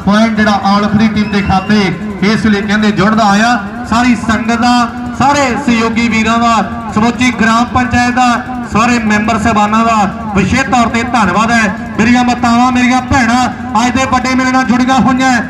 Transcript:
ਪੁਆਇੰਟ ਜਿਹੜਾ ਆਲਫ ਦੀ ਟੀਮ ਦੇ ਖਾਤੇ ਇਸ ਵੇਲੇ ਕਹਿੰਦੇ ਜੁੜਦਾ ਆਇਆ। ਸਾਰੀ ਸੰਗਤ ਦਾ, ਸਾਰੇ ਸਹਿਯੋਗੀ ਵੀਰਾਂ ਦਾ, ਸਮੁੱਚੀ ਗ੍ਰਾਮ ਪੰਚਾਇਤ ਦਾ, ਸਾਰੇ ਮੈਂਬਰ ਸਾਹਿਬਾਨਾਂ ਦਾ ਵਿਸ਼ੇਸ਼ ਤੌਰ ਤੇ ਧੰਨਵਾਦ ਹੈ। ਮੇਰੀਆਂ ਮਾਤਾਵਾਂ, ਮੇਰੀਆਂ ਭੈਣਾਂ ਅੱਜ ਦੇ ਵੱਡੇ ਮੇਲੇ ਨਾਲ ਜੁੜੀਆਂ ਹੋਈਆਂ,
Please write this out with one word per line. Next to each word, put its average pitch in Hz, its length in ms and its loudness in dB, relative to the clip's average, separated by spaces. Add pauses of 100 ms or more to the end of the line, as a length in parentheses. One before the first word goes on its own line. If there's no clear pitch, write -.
ਪੁਆਇੰਟ 214 320 2
ਜਿਹੜਾ 214 280 2
ਆਲਫ 202 320 0
ਦੀ 220 120 4
ਟੀਮ 208 240 -2
ਦੇ 202 100 0
ਖਾਤੇ 190 560 0 (240)
ਇਸ 214 220 0
ਵੇਲੇ 208 160 2
ਕਹਿੰਦੇ 214 300 0
ਜੁੜਦਾ 208 340 2
ਆਇਆ। 220 340 2 (320)
ਸਾਰੀ 240 260 2
ਸੰਗਤ 220 440 -2
ਦਾ, 240 280 2 (300)
ਸਾਰੇ 269 380 0 (100)
ਸਹਿਯੋਗੀ 226 420 0
ਵੀਰਾਂ 220 300 0
ਦਾ, 233 260 2 (300)
ਸਮੁੱਚੀ 240 460 0
ਗ੍ਰਾਮ 226 240 2
ਪੰਚਾਇਤ 240 500 0
ਦਾ, 240 280 0 (300)
ਸਾਰੇ 240 260 2
ਮੈਂਬਰ 214 400 0
ਸਾਹਿਬਾਨਾਂ 220 460 0
ਦਾ 220 260 0 (240)
ਵਿਸ਼ੇਸ਼ 202 280 0
ਤੌਰ 240 260 0
ਤੇ 233 140 -2
ਧੰਨਵਾਦ 226 480 0
ਹੈ। 220 240 0 (240)
ਮੇਰੀਆਂ 247 260 2
ਮਾਤਾਵਾਂ, 240 480 0
ਮੇਰੀਆਂ 247 300 2
ਭੈਣਾਂ 247 440 0 (400)
ਅੱਜ 240 100 -2
ਦੇ 269 80 0
ਵੱਡੇ 262 300 -2
ਮੇਲੇ 254 180 0
ਨਾਲ 254 120 2
ਜੁੜੀਆਂ 247 340 2
ਹੋਈਆਂ, 247 520 2